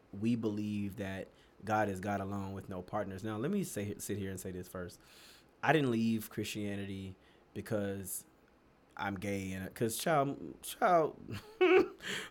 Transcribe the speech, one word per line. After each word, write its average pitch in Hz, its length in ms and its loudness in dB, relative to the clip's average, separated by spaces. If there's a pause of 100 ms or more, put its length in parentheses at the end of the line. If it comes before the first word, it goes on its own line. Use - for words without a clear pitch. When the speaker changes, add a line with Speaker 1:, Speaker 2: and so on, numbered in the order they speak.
(200)
Speaker 1:
we 117 160 2
believe 104 600 -2
that 95 320 -6 (360)
God 107 240 2
is 95 120 -4
God 101 200 -2
alone 98 320 -4
with 98 160 -10
no 92 140 -6
partners. 95 420 -4
Now, 107 120 -4
let 127 140 -2
me 202 140 0
say, 101 340 -4
sit 101 200 -4
here 98 120 -4
and 95 80 -8
say 95 120 -8
this 90 180 -8
first. 90 300 -10 (640)
I 139 100 4
didn't 143 180 6
leave 113 380 2
Christianity 101 840 -4 (400)
because 101 680 -2 (720)
I'm 101 180 0
gay 95 380 -2
and, 92 220 -6
'cause 113 220 0
child, 143 400 2 (260)
child, 175 540 4 (260)
<laughs> - 180 -4
Speaker 2:
Child, 370 320 8 (380)